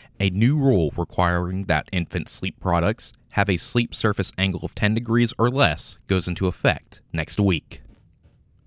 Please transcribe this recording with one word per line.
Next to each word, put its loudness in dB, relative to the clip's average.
A 2
new 2
rule 2
requiring -2
that 0
infant -4
sleep -8
products 0
have 0
a 2
sleep -2
surface 0
angle -2
of -6
ten 0
degrees 2
or 4
less 0
goes 0
into 0
effect -2
next -6
week. 0